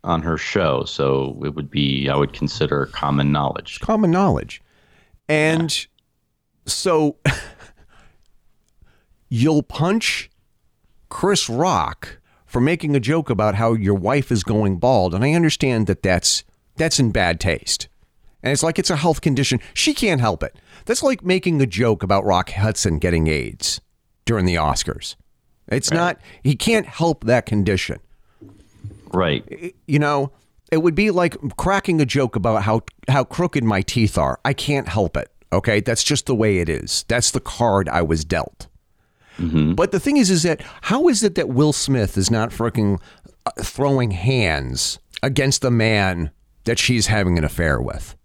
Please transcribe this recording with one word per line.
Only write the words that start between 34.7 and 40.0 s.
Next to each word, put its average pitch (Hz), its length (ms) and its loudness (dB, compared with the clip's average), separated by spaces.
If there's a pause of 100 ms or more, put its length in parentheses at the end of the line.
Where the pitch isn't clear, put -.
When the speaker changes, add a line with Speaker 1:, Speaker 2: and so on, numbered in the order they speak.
Speaker 2:
help 90 280 -2
it. - 140 -6 (220)
Okay? 104 280 2
That's 113 220 -2
just - 240 0
the 135 80 0
way 107 240 2
it 82 100 0
is. - 400 -4
That's 117 220 0
the 127 100 -4
card 98 480 0
I 85 140 0
was 78 220 0
dealt. 78 420 -6 (720)
Speaker 1:
Mm-hmm. 80 360 0
Speaker 2:
But 185 180 0
the 196 80 0